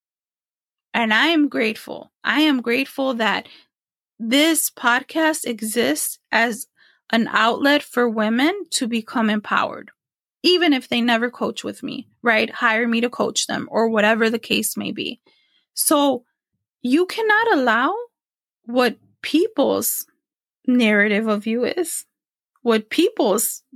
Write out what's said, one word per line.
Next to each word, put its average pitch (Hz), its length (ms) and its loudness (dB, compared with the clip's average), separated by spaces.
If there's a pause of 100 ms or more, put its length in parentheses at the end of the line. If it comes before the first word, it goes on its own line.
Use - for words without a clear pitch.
(960)
And 220 160 0
I 247 140 4
am 311 200 4
grateful. 220 640 -6 (120)
I 247 180 0
am 294 180 2
grateful 262 540 -2
that 208 340 -2 (680)
this 285 540 2
podcast 311 720 -2
exists 233 720 -4 (140)
as 226 340 0 (460)
an 226 200 0
outlet 262 520 2
for 240 260 0
women 240 640 0
to - 160 -2
become 226 420 -2
empowered, - 600 -4 (500)
even 339 320 4
if 254 160 -2
they 240 120 -2
never 233 280 0
coach 226 340 -6
with 208 200 -10
me, - 240 -10 (160)
right? 226 260 2
Hire 233 380 0
me 233 140 0
to 240 100 -2
coach - 340 -2
them - 240 -6
or 226 200 0
whatever 220 420 2
the 233 80 -4
case 220 360 -2
may 208 160 -6
be. - 300 -10 (540)
So 285 500 2 (560)
you 285 240 2
cannot 427 480 0
allow 262 420 2 (720)
what 240 320 0 (240)
people's 269 840 0 (600)
narrative 214 600 2
of 208 180 -2
you 226 180 -2
is, - 420 -4 (580)
what 220 260 0
people's 269 720 0 (140)